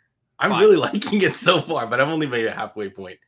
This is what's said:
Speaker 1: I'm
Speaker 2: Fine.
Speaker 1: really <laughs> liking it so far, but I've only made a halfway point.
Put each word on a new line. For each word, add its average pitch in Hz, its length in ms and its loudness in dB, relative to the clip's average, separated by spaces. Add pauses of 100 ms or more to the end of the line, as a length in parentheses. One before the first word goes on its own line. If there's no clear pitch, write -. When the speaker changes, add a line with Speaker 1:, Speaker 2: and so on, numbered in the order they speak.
(380)
Speaker 1:
I'm 180 120 0
Speaker 2:
Fine. - 100 0
Speaker 1:
really 208 160 8
<laughs> 160 400 -2
liking 196 60 2
it 165 120 0
so 175 260 2
far, 143 260 -4
but 120 140 0
I've 139 80 2
only 156 180 -2
made 120 180 -2
a 104 80 -2
halfway 104 380 -8
point. 92 360 -16